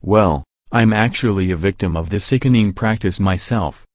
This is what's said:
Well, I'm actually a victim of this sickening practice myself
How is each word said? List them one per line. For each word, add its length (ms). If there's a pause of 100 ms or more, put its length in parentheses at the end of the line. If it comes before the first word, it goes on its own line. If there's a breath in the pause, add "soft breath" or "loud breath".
Well, 420 (280)
I'm 220
actually 560
a 60
victim 380
of 140
this 160
sickening 480
practice 480
myself 640 (100)